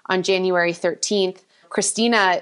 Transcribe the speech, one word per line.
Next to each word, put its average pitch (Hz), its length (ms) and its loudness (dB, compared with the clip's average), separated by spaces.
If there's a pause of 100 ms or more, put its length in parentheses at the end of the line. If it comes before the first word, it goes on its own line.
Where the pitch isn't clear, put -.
on 185 180 -2
January 185 480 0
thirteenth. 185 720 -4 (240)
Christina, 208 760 0